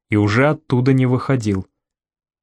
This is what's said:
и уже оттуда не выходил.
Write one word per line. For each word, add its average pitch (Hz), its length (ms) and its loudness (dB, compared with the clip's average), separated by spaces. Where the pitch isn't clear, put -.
и 110 60 -2
уже 104 320 2
оттуда 135 460 0
не 131 120 2
выходил. 113 640 -2